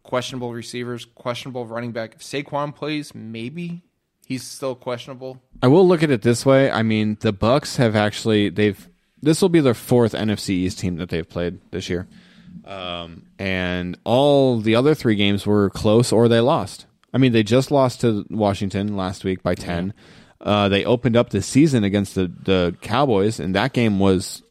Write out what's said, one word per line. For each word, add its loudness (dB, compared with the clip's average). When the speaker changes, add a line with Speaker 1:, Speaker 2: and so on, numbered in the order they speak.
Speaker 1:
questionable -6
receivers, -12
questionable -10
running -10
back. -10
If -20
Saquon -8
plays, -10
maybe. -12
He's -8
still -8
questionable. -12
Speaker 2:
I 4
will 6
look 4
at 2
it 0
this 2
way. 6
I 0
mean, 0
the 0
Bucks 0
have 2
actually, 2
they've, -2
this 2
will 4
be 4
their 4
fourth 2
N -2
F -4
C -2
East -6
team -4
that -8
they've -6
played -6
this -8
year. -6
Um, -12
and -4
all 2
the 2
other 2
three 0
games 0
were 2
close 2
or 4
they 4
lost. -2
I 0
mean, 4
they 4
just 2
lost 2
to 0
Washington -2
last -6
week -2
by 0
ten. -6
Uh, 2
they 2
opened 2
up 2
the -2
season 2
against -2
the, 0
the 0
Cowboys, 0
and -4
that 0
game 0
was 0